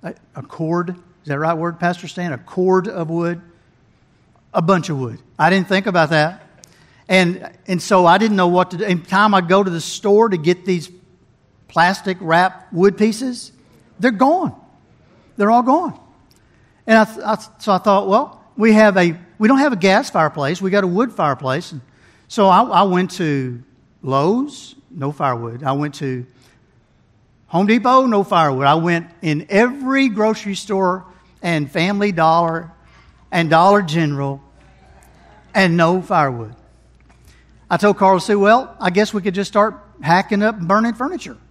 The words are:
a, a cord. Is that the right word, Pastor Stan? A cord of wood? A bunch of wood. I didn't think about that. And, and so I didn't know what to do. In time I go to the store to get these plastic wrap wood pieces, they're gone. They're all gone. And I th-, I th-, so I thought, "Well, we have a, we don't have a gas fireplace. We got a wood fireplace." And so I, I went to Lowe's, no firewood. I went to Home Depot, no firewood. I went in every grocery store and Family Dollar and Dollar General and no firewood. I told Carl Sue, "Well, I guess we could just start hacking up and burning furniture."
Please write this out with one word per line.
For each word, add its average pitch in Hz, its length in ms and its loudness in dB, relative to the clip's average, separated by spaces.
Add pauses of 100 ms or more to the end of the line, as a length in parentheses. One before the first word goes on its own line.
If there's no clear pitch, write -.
a, - 140 -12 (180)
a 139 80 -16
cord. 170 480 -6
Is 180 60 -10 (300)
that 147 80 -6
the 139 60 -4
right 160 140 -2
word, 165 260 -6
Pastor 175 280 -4
Stan? 175 260 -8
A 123 60 -10
cord 185 480 0
of 170 240 -8
wood? 170 300 -4 (1080)
A - 100 -2
bunch 175 280 0
of 151 80 -4
wood. 120 220 -8 (180)
I 160 140 4
didn't 190 160 0
think 190 180 0
about 175 240 0
that. 160 380 -2 (600)
And, 180 400 0 (200)
and 180 120 -2
so 185 280 2
I 175 100 6
didn't 214 200 2
know 185 100 2
what 180 240 0
to 180 60 -10
do. 202 80 -4
In 180 180 -2
time 202 320 2
I 190 60 4
go 185 220 2
to 190 60 -2
the 170 120 -6
store 214 480 2
to 190 80 -2
get 170 280 -2
these 180 240 -4 (760)
plastic 180 520 0
wrap 175 540 -2
wood 190 240 2
pieces, 226 540 -4 (480)
they're 220 100 2
gone. 262 460 0 (840)
They're 202 140 2
all 240 120 4
gone. 277 360 0 (880)
And 220 100 4
I 220 80 6
th-, - 180 -14
I 214 120 -2
th-, - 140 -14 (100)
so - 120 -2
I 190 60 2
thought, 196 300 2
"Well, 233 360 0 (140)
we 220 160 4
have 214 240 4
a, 175 180 2 (220)
we 214 100 0
don't 269 120 4
have 285 140 0
a - 40 -6
gas 190 320 2
fireplace. 156 500 -2
We 190 120 -4
got 202 120 0
a 185 40 -2
wood 214 260 -2
fireplace." 143 580 -4
And 139 100 -16 (460)
so 202 200 2
I, 190 160 6
I 208 200 2
went 185 280 0
to 135 500 -4 (400)
Lowe's, 190 760 -2 (140)
no 143 220 -8
firewood. 120 500 -6
I 139 120 -4
went 143 220 -6
to 127 300 -8 (1200)
Home 185 200 0
Depot, 247 380 2
no 208 180 0
firewood. 143 420 0
I 143 100 4
went 165 320 -2 (140)
in 156 280 -4
every 262 580 0
grocery 214 480 -4
store 185 500 -4 (360)
and 156 280 -4
Family 202 440 -2
Dollar 165 580 0 (580)
and 170 200 -2
Dollar 185 320 4
General 147 600 -4 (1120)
and 185 220 2
no 175 260 2
firewood. 127 540 -2 (1120)
I 170 60 -2
told 202 220 2
Carl 190 240 4
Sue, 202 180 0
"Well, 220 400 2
I 180 100 -2
guess 202 240 -2
we 208 80 -4
could 185 140 -4
just 196 160 -6
start 214 240 0 (260)
hacking 190 400 0
up 214 160 0
and 170 100 -8
burning 220 260 0
furniture." 269 440 -10 (140)